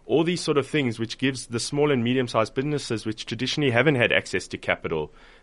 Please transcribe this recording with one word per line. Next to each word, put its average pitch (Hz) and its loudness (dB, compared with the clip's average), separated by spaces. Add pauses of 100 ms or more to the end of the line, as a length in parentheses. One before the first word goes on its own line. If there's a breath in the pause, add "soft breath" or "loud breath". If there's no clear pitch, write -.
all 147 2
these 170 0
sort 151 0
of 131 0
things, 127 0
which 113 -6
gives 131 -2
the 113 -4
small 147 0
and 123 2
medium-sized 120 0
businesses, 131 -4
which 110 -6
traditionally 131 -2
haven't 135 4
had 120 4
access - 0
to - -6
capital, 82 -2 (300 soft breath)